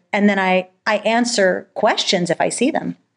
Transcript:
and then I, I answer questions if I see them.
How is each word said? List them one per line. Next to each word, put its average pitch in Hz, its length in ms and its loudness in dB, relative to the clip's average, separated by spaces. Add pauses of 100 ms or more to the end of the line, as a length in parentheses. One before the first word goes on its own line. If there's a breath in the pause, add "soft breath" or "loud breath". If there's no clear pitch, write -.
(100)
and 202 160 2
then 202 120 2
I, 185 320 0 (160)
I 214 140 0
answer 214 760 0
questions 196 560 0
if 160 100 -2
I 175 80 0
see 247 220 -2
them. - 260 -4 (200)